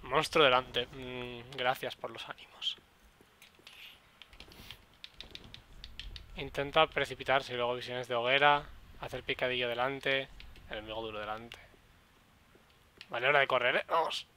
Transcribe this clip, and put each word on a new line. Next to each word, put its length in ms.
Monstruo 420
delante. 420
Mm, 680
gracias 400
por 140
los 180
ánimos. 480
Intenta 520
precipitarse 680
y 20
luego 180
visiones 320
de 80
hoguera. 520
Hacer 220
picadillo 440
delante. 600
Enemigo 320
duro 200
delante. 380
Vale, 200
hora 100
de 80
correr, 300
¿eh? 120
Vamos. 380